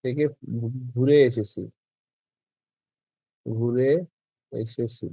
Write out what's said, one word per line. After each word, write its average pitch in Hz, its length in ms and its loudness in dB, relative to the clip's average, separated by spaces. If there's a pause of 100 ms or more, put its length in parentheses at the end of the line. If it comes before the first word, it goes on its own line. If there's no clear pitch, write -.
থেকে 147 240 0
ঘু-, 123 640 -8
ঘুরে 139 280 6
এসেছি। 120 400 2 (1900)
ঘুরে 120 420 0 (600)
এসেছি। 113 600 -6